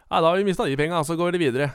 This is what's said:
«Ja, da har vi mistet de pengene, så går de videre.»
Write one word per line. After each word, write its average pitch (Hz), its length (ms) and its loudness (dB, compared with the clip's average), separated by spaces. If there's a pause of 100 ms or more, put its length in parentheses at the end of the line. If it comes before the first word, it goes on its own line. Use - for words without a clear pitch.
(120)
«Ja, 185 100 2
da 165 80 4
har 175 80 2
vi 196 60 0
mistet 196 240 -2
de 135 100 0
pengene, 160 260 0
så 160 140 -4
går 175 140 0
de 175 80 -2
videre.» 143 360 0